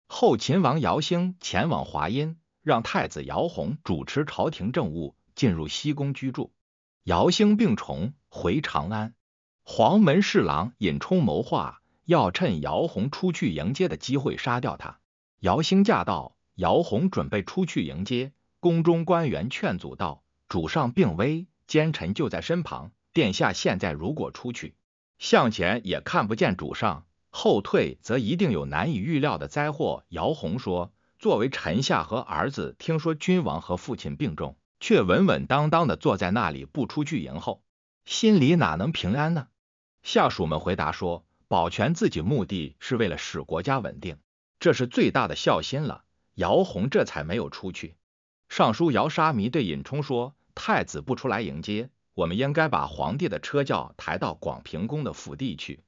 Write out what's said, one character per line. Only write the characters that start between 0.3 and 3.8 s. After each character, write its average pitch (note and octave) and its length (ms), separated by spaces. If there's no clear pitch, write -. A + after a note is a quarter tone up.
秦 E3 260
王 D3 180
姚 A2+ 220
兴 F3+ 380
前 C3 300
往 D#2 160
华 D2 220
阴， D3 300
让 B2 220
太 - 240
子 C#2+ 180
姚 E2 220
弘 A#2 360